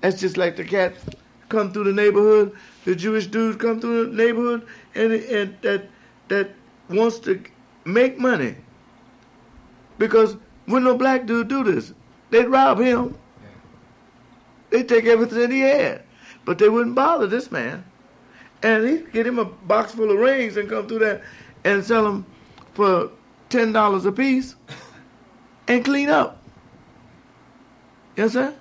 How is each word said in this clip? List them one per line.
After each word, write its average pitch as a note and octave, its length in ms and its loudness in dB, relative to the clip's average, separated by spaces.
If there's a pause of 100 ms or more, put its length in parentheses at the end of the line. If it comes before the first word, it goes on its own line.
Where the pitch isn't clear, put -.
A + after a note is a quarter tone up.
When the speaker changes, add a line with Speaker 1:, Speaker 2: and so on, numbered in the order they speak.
Speaker 1:
That's F#3+ 180 0
just F3+ 180 -4
like E3+ 180 -2
the F#3 80 -10
cat F3+ 300 -2 (560)
come G#3 220 -2
through G3+ 140 -4
the G3 80 2
neighborhood, G#3 640 4 (300)
the F#3 100 0
Jewish G3+ 320 -4
dude A3 320 -4
come A3+ 220 -2
through A#3 260 -2
the - 80 -10
neighborhood, A#3 520 0 (260)
and, A3 200 0
and G#3+ 480 -4
that, G3 240 -4 (420)
that G3 240 -2 (380)
wants A3 300 0
to F#3+ 220 -4 (440)
make B3 340 0
money. F3+ 360 -2 (1400)
Because A3 400 2 (280)
when B3+ 180 0
no B3+ 140 4
black B3+ 280 0
dude A3+ 220 -2
do C4+ 160 -2
this, D3+ 300 -2 (360)
they'd A#3+ 180 4
rob C4 320 2
him. B3 360 0 (260)
Speaker 2:
Yeah. - 60 -20 (1200)
Speaker 1:
They'd B3 180 0
take A#3 160 4
everything A#3 460 2
he C4+ 100 0
had. C4+ 420 0 (400)
But E3+ 160 -4
they G#3+ 100 6
wouldn't A#3 260 -2
bother C#4 320 0
this A#3+ 240 -4
man. C#3 320 -8 (800)
And A3 260 2
he'd D#4+ 240 -4
get A3+ 140 0
him A#3+ 140 -2
a A3 60 -2
box G#3 480 -4
full A3 180 0
of G3 80 2
rings B3 380 0
and G#3 120 -6
come G#3+ 180 -6
through A3+ 120 -6
that G#3 220 -2 (420)
and G3 200 2
sell A3 240 2
'em G3 180 -6 (480)
for F#3 360 2 (400)
ten A#3 220 0
dollars G#3 340 2
a G3 60 0
piece C4 440 -2 (1120)
and A#3+ 180 2
clean C#4 240 0
up. - 320 0 (1700)
You G3 80 -2
understand? B3+ 380 -2